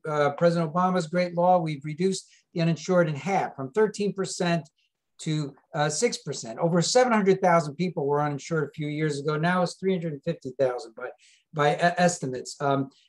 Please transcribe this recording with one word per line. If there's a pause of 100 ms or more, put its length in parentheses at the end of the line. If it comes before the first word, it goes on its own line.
uh,
President
Obama's
great
law,
we've
reduced (260)
the
uninsured
in
half,
from
thirteen
percent (500)
to, (220)
uh,
six
percent.
Over
seven
hundred
thousand
people
were
uninsured
a
few
years
ago.
Now
it's
three
hundred
fifty
thousand
by, (460)
by
e-,
estimates,
um, (180)